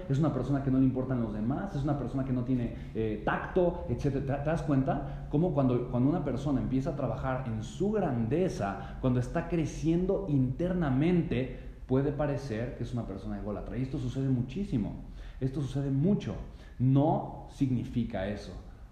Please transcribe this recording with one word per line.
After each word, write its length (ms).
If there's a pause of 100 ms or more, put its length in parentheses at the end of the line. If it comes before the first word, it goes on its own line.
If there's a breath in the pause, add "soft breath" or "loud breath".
es 100
una 140
persona 280
que 80
no 80
le 60
importan 380
los 120
demás, 400
es 100
una 140
persona 280
que 80
no 100
tiene, 320 (180 loud breath)
eh, 300
tacto, 640
etcétera". 380
¿Te, 180
te 60
das 140
cuenta? 680
Cómo 240
cuando, 360
cuando 200
una 160
persona 340
empieza 300
a 80
trabajar 500
en 160
su 300
grandeza, 1080
cuando 220
está 260
creciendo 800
internamente, 1300 (300 loud breath)
puede 240
parecer 640
que 80
es 100
una 140
persona 320
ególatra. 380
Y 60
esto 140
sucede 300
muchísimo, 800 (340 loud breath)
esto 220
sucede 300
mucho. 440 (420 loud breath)
No 760
significa 760
eso. 240 (400 loud breath)